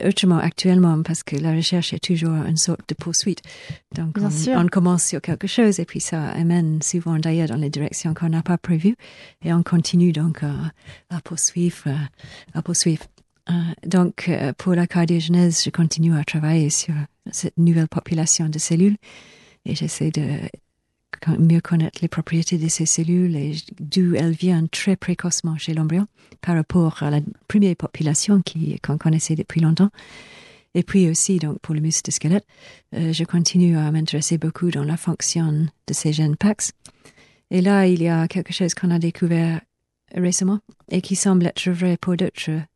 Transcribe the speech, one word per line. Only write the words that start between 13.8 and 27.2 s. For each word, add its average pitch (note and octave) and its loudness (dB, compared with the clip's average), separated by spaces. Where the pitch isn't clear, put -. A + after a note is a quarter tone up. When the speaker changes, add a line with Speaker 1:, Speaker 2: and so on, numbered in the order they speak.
Speaker 1:
donc, F3+ 0
euh, C#3+ -2
pour F#3 -2
la F3 2
cardiogénèse, E3+ 2
je - -4
continue E3 2
à D3 -2
travailler D#3 0
sur - -4
cette - -6
nouvelle E3 4
population D#3+ -2
de D#3 -4
cellules F#3 2
et D3+ -4
j'essaie D#3 -4
de D3 -2
con-, D#3 0
mieux E3 4
connaître D#3+ -2
les E3 0
propriétés E3 -2
de D#3+ -2
ces D#3+ -2
cellules F3 0
et D3 -4
j-, D#3 -10
d'où F3 2
elles E3 2
viennent E3 0
très - -2
précocement E3+ -4
chez D#3+ -6
l'embryon D#3+ 0
par E3+ 0
rapport D#3+ 2
à C#3+ 0
la D3 2